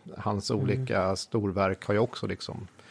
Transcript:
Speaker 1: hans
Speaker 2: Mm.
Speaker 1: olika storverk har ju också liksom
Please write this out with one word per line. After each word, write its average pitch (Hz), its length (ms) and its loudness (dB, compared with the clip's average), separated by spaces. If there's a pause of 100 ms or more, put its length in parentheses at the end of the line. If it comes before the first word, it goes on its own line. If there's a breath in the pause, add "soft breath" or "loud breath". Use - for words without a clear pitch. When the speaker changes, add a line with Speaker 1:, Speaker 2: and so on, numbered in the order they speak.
(180)
Speaker 1:
hans 104 340 -2
Speaker 2:
Mm. 104 120 2
Speaker 1:
olika 101 520 2
storverk 98 680 0
har 107 80 2
ju 104 60 4
också 110 280 0
liksom 95 400 -8 (240 loud breath)